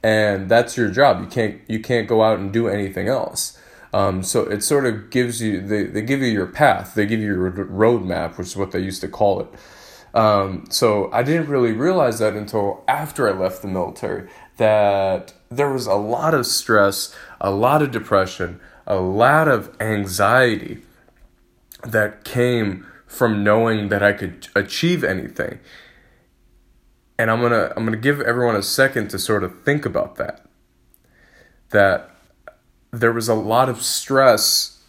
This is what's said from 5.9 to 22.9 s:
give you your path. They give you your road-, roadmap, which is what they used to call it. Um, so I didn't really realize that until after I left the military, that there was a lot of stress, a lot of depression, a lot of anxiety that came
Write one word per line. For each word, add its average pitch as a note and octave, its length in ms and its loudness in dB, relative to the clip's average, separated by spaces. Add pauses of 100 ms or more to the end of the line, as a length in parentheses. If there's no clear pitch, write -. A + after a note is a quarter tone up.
give C3+ 200 -2
you B2+ 60 0
your G2+ 200 -2
path. F#2+ 480 0
They G#2 100 2
give A2 140 -2
you G#2+ 80 -4
your F#2 220 -2
road-, F#2 200 -8
roadmap, F#2 680 0
which F2+ 100 -10
is - 100 -12
what F#2+ 140 -4
they F#2 80 -4
used F#2 220 -6
to F#2+ 60 -8
call G2 340 2
it. - 60 -8 (680)
Um, G2+ 560 2
so G#2 420 0
I A#2 120 0
didn't D#3 240 0
really B2+ 240 0
realize B2+ 480 0
that G#2+ 140 0
until G#2 540 -4
after D3 400 -2
I F#2+ 100 0
left F#2 240 -4
the G2+ 60 -10
military, - 600 -6 (280)
that G2+ 760 2 (160)
there C#3 220 0
was B2 160 -4
a G2 80 2
lot A#2 380 0
of B2+ 120 0
stress, - 720 2 (260)
a G2 100 0
lot B2 300 2
of C3 100 0
depression, F#2+ 680 -2 (280)
a G2 100 0
lot A#2 500 4
of A#2 340 -2
anxiety G#2+ 1000 0 (1000)
that A2 400 -2
came A#2 640 -2 (220)